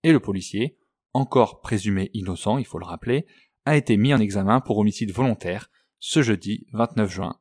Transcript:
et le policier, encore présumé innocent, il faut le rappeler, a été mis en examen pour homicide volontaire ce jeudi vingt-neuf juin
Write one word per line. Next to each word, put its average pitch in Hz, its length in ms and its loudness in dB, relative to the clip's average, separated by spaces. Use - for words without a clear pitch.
et 160 80 6
le 139 80 6
policier, 101 580 -4
encore 131 480 2
présumé 98 520 -2
innocent, 101 440 -4
il 131 80 -4
faut - 140 -12
le 87 60 -12
rappeler, - 400 -4
a 151 140 2
été 120 180 2
mis 127 180 4
en 131 60 4
examen 101 400 2
pour 104 180 -2
homicide 104 340 0
volontaire 104 600 -4
ce - 220 0
jeudi 107 520 -2
vingt-neuf 107 360 0
juin 90 320 -8